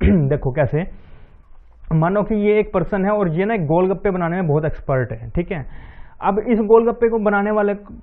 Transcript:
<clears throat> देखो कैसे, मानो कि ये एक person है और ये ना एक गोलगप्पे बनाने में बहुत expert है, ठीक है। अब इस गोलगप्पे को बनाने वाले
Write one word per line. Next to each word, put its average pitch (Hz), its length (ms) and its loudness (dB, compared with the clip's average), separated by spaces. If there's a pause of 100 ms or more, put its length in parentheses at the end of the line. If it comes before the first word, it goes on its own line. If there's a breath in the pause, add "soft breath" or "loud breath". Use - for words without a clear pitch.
<clears throat> 180 260 4
देखो 139 220 -2
कैसे, 147 320 0 (1080 soft breath)
मानो 175 300 2
कि 214 120 -2
ये 208 240 2
एक 214 140 -2
person 190 320 0
है 202 60 0
और 208 180 0
ये 165 160 0
ना 220 80 0
एक 190 120 -2
गोलगप्पे 185 460 0
बनाने 175 240 -2
में 185 120 -2
बहुत 151 180 0
expert 131 460 -2
है, 110 180 -10
ठीक 175 220 -4
है। 151 140 -6 (580 loud breath)
अब 202 160 0
इस 220 200 2
गोलगप्पे 226 500 4
को 226 100 0
बनाने 208 320 0
वाले 208 220 2 (300)